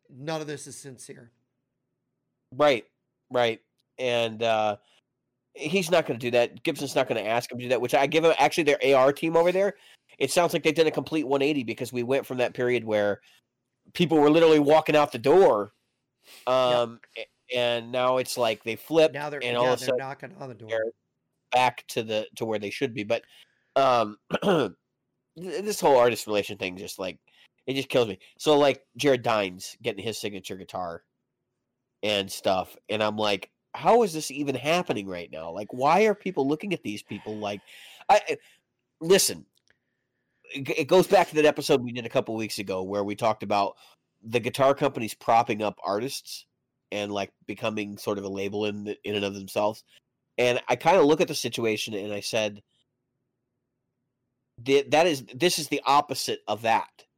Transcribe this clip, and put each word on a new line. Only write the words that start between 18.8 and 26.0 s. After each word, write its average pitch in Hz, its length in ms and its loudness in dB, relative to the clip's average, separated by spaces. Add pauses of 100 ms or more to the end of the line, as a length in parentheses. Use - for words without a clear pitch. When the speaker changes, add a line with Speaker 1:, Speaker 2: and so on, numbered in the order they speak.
Speaker 1:
Now 147 180 -8
they're, 143 140 -10
Speaker 2:
and 120 120 -2
all 120 100 2
Speaker 1:
yeah, 127 80 2
Speaker 2:
of - 20 -6
a 120 40 -6
Speaker 1:
they're 127 60 -8
Speaker 2:
sudden 131 140 0
Speaker 1:
knocking 135 400 -14
on 135 80 -14
the 120 80 -16
door. 110 140 -20
Speaker 2:
they're 113 220 -4 (600)
back 123 360 0
to 123 140 -4
the, 110 240 -4 (100)
to 123 80 -6
where 110 140 -4
they 101 120 -8
should 123 240 -6
be. 104 100 -6
But, 113 180 -4 (540)
um, 123 420 2 (120)
<clears throat> - 120 -4
th-, 151 300 0 (640)
this 185 440 -8
whole 143 180 6
artist 120 280 2